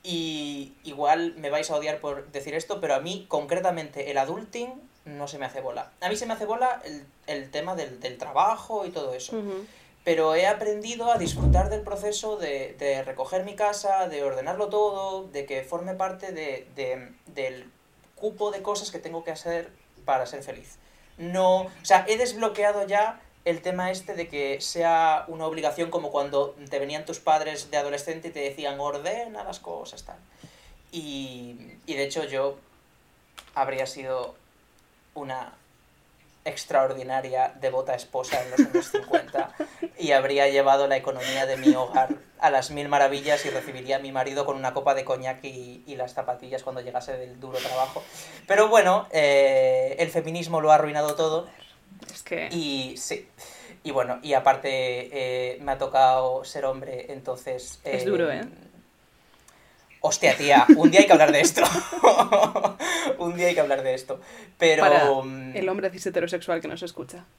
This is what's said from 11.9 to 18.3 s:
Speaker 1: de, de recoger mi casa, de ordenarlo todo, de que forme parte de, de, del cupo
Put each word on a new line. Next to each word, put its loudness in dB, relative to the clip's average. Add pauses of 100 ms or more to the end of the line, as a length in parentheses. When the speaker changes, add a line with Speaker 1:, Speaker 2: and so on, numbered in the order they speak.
Speaker 1:
de, -6
de -2
recoger -4
mi -12
casa, 0
de -4
ordenarlo -4
todo, -2
de -10
que -6
forme -8
parte -6
de, -8
de, -8 (140)
del -8 (460)
cupo -4